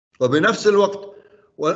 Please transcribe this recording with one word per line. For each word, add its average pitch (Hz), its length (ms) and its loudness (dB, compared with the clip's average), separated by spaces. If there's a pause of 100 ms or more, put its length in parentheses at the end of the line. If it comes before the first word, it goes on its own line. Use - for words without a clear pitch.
(200)
وبنفس 156 460 0
الوقت 202 480 0 (600)